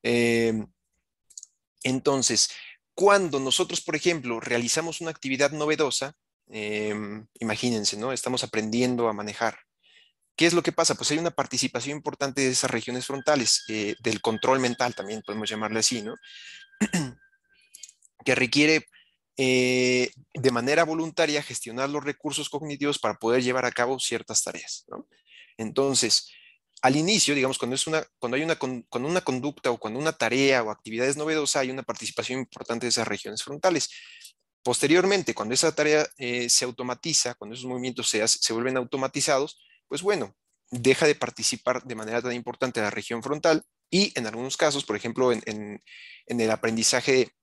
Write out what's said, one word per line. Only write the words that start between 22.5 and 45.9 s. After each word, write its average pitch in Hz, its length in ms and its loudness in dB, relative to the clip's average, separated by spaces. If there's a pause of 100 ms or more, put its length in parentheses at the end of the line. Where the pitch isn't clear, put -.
cognitivos 143 480 -4
para 107 160 0
poder 120 280 2
llevar 127 220 0
a 120 60 2
cabo 123 300 0
ciertas - 420 -2
tareas, - 460 -10
¿no? - 180 -14 (500)
Entonces, 123 720 0 (520)
al 131 140 6
inicio, 165 380 4
digamos, 131 240 0
cuando 127 160 -2
es - 120 -2
una, 156 200 -2 (120)
cuando 123 180 -2
hay 147 60 0
una 160 140 0
con-, 127 320 -6
cuando 127 200 -4
una 175 120 0
conducta 135 500 -2
o 117 80 -2
cuando 110 200 -6
una 156 140 -2
tarea 127 500 4
o 110 80 -2
actividad 110 360 -4
es 143 100 0
novedosa, 151 440 0
hay 127 100 0
una 131 120 -8
participación 123 580 -6
importante 117 460 -6
de 117 40 0
esas 110 180 0
regiones 104 340 -6
frontales. 151 460 0 (760)
Posteriormente, 180 720 2
cuando 110 200 -4
esa 156 200 2
tarea, 151 320 4 (120)
eh, 123 320 -4
se - 140 4
automatiza, 123 680 -4
cuando 107 200 -12
esos 123 120 -12
movimientos 127 420 -4
se 107 140 2
hace-, 113 180 2
se - 120 0
vuelven 123 240 0
automatizados, 135 840 0 (300)
pues 147 140 -6
bueno, 180 340 -2 (340)
deja 131 360 4
de 151 80 6
participar 123 680 -4
de 123 100 -12
manera 110 280 -4
tan 123 100 -4
importante 120 480 -4
la 104 100 2
región 113 320 -6
frontal 151 420 2 (260)
y 196 280 4
en 117 80 -4
algunos 117 300 -6
casos, 143 280 2
por 104 120 -2
ejemplo, 120 360 2
en, 110 140 0
en, 107 360 -8 (440)